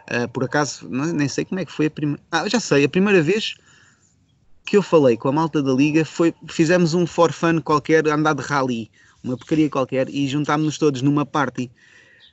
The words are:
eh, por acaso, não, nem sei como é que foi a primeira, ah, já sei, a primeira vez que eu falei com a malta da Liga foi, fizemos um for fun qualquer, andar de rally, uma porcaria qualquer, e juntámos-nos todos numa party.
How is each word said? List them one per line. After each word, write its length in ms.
eh, 200
por 160
acaso, 460
não, 240
nem 160
sei 160
como 160
é 60
que 60
foi 140
a 40
primeira, 320
ah, 160
já 120
sei, 220
a 60
primeira 320
vez 360
que 100
eu 80
falei 360
com 100
a 40
malta 300
da 120
Liga 280
foi, 320
fizemos 460
um 120
for 240
fun 300
qualquer, 480
andar 240
de 80
rally, 500
uma 140
porcaria 320
qualquer, 400
e 180
juntámos-nos 520
todos 240
numa 240
party. 440